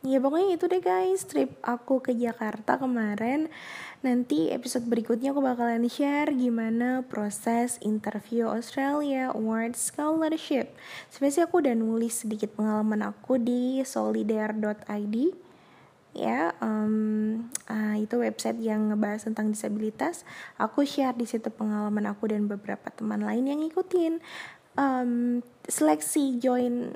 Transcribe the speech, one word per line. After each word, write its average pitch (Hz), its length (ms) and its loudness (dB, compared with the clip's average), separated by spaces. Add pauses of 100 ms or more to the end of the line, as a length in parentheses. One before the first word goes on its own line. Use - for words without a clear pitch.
Ya 269 160 4
pokoknya 330 340 4
itu 330 140 -2
deh 370 100 2
guys, 370 460 0
trip 269 400 0
aku 240 340 0
ke 254 140 -2
Jakarta 226 680 -2
kemarin. 247 720 0 (560)
Nanti 254 480 2
episode 247 320 -2
berikutnya 233 480 0
aku 285 80 2
bakalan 240 480 2
share 285 420 2
gimana 247 800 2
proses 233 720 0
interview 214 640 -2
Australia 262 880 0
Award 220 400 -2
Scholarship. 311 960 0 (400)
Sebenarnya 277 260 0
sih 339 80 6
aku 349 220 4
udah 247 100 4
nulis 226 480 0
sedikit 214 300 -4
pengalaman 214 560 2
aku 254 320 0
di 247 420 0
solidaire 214 680 0
dot 214 320 -2
I 208 240 -4
D. 214 60 -2 (960)
Ya, 240 400 0 (100)
em, 214 840 0 (180)
ah, 214 300 -2
itu 214 240 0
website 226 420 -2
yang 214 300 2
ngebahas 208 340 -2
tentang 220 220 -2
disabilitas. 214 760 -4 (380)
Aku 247 260 2
share 262 300 0
di 233 80 0
situ 220 240 -4
pengalaman 208 580 -2
aku 208 220 -2
dan 208 160 0
beberapa 202 480 -6
teman 214 320 -4
lain 220 240 0
yang 285 160 -2
ngikutin, 339 560 0 (560)
em, 247 680 2 (240)
seleksi 302 720 2
join 247 580 2